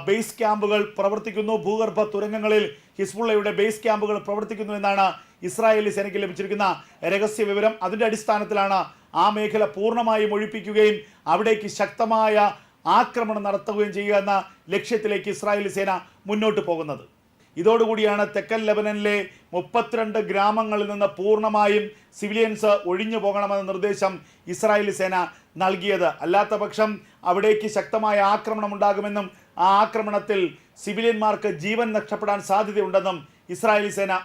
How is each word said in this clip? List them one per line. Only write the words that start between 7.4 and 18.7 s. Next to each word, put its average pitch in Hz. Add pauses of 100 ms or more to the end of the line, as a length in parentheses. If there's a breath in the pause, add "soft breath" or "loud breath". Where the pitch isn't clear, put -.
വിവരം. 208
അതിൻ്റെ 208
അടിസ്ഥാനത്തിലാണ് 208 (300 loud breath)
ആ 175
മേഖല 214
പൂർണ്ണമായും 214
ഒഴിപ്പിക്കുകയും 214 (280 loud breath)
അവിടേക്ക് 214
ശക്തമായ 214 (340 loud breath)
ആക്രമണം 214
നടത്തുകയും 202
ചെയ്യുക 202
എന്ന 196 (260 loud breath)
ലക്ഷ്യത്തിലേക്ക് 202
ഇസ്രായേലി 202
സേന 196 (280 soft breath)
മുന്നോട്ട് 214
പോകുന്നത്. 156 (540 soft breath)
ഇതോടുകൂടിയാണ് 214
തെക്കൻ 220
ലെബനനിലെ 208 (260 loud breath)